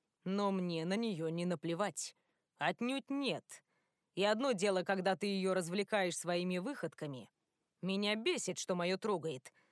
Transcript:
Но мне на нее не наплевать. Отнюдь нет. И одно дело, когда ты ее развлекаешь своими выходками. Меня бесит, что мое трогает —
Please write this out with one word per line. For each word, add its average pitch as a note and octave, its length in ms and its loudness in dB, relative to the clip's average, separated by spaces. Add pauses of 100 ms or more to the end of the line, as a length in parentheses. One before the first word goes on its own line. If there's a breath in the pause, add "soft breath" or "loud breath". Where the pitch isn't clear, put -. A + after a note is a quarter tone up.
(260)
Но G3 260 2
мне F3 340 0
на F#3+ 100 2
нее F#3+ 340 0
не E3+ 160 -2
наплевать. E3+ 680 -2 (420)
Отнюдь A#3+ 520 -2
нет. C4+ 540 -4 (520)
И F#3 80 2
одно A3 280 2
дело, F#3+ 320 2
когда F#3+ 320 2
ты G#3 120 -2
ее F#3+ 260 2
развлекаешь F#3 640 0
своими F3+ 420 0
выходками. D3+ 720 -6 (520)
Меня G3+ 340 2
бесит, A#3 440 0
что - 160 -2
мое F3+ 220 2
трогает — D#3+ 540 -2 (200 soft breath)